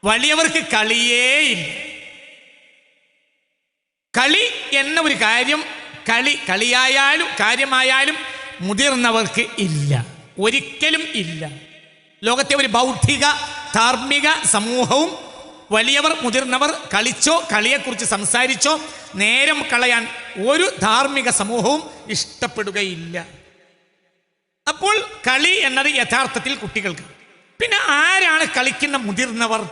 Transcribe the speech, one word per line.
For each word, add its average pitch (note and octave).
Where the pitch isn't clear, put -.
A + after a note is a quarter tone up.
വലിയവർക്ക് D4+
കളിയേ A#3
ഇല്ല. E3
കളി D4+
എന്ന D4
ഒരു C#4+
കാര്യം, B3
കളി B3
കളിയായാലും C4
കാര്യമായാലും C4
മുതിർന്നവർക്ക് A#3
ഇല്ല, D3
ഒരിക്കലും D4+
ഇല്ല. D#3+
ലോകത്തെ C4+
ഒരു C4+
ബൗദ്ധിക B3+
ധാർമ്മിക C4
സമൂഹവും B3
വലിയവർ C#4
മുതിർന്നവർ C4
കളിച്ചോ A#3+
കളിയെക്കുറിച്ച് A#3+
സംസാരിച്ചോ B3+
നേരം C4+
കളയാൻ A#3+
ഒരു E4+
ധാർമ്മിക C4
സമൂഹവും A#3
ഇഷ്ടപ്പെടുകയില്ല. F#3+
അപ്പോൾ F#4+
കളി D4
എന്നത് C4+
യഥാർത്ഥത്തിൽ B3
കുട്ടികൾക്ക്. G3
പിന്നെ A4+
ആരാണ് E4+
കളിക്കുന്ന C4+
മുതിർന്നവർ? A3